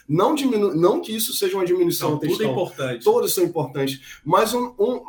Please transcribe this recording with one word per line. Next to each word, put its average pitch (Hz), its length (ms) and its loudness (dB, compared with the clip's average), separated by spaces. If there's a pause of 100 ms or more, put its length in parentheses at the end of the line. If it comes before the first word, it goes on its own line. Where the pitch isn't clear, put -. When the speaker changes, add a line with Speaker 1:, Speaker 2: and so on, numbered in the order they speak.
Speaker 1:
Não 185 280 2
diminu-, 220 400 0
não 190 260 4
que 220 160 -6
isso 220 160 -4
seja 196 240 -2
uma 190 80 0
diminuição 170 460 0
Speaker 2:
Não, 151 60 0
Speaker 1:
do 143 40 -8
textão. 180 180 -2
Speaker 2:
tudo 220 80 0
é 131 60 0
importante. 127 520 -4
Speaker 1:
Todos 220 300 2
são 185 80 0
importantes. 139 800 -4
Mas, 202 300 2
um, 247 260 -4
um, 226 300 -2